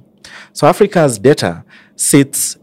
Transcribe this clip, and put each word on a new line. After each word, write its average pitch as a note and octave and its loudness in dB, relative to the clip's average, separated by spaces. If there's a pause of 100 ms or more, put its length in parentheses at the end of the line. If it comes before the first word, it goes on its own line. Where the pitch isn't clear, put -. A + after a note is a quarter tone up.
(540)
So - 0
Africa's E3 0
data G2+ -2 (300)
sits - -2